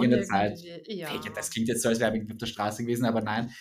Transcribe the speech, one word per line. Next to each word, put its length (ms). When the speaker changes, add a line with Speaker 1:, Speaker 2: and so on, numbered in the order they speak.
Speaker 1:
prägende 220
Zeit. 400
Speaker 2:
irgendwie, 360
ja. 100
Speaker 1:
Hey, 260
das 140
klingt 180
jetzt 140
so, 80
als 100
wären 140
wir 180
auf 60
der 80
Straße 380
gewesen, 220
aber 160
nein. 400